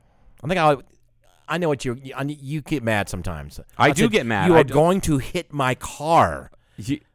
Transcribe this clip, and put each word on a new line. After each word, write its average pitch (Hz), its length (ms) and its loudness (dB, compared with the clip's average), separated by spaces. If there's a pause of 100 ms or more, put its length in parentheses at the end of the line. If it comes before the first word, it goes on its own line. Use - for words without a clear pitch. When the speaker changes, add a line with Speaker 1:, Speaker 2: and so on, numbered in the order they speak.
(420)
Speaker 1:
I 123 60 -8
think 180 120 0
I, 151 160 4 (720)
I 160 100 -4
know 175 100 0
what 143 160 -2
you, 123 180 -4
you, 131 140 -14
I, 135 60 -6
you 143 380 -8
get 143 220 -4
mad 107 260 0
sometimes. 80 500 -10 (200)
Speaker 2:
I 120 80 4
Speaker 1:
I 151 60 6
Speaker 2:
do 160 120 2
Speaker 1:
said, 226 80 2
Speaker 2:
get 160 140 0
mad. 113 220 0
Speaker 1:
"You 165 80 8
Speaker 2:
I 160 40 8
Speaker 1:
are 143 40 6
Speaker 2:
don't 123 100 -8
Speaker 1:
going 175 280 4
to 151 160 0
hit - 340 -8
my 131 220 -2
car." 120 760 0 (260)
Speaker 2:
You, 110 240 -6 (140)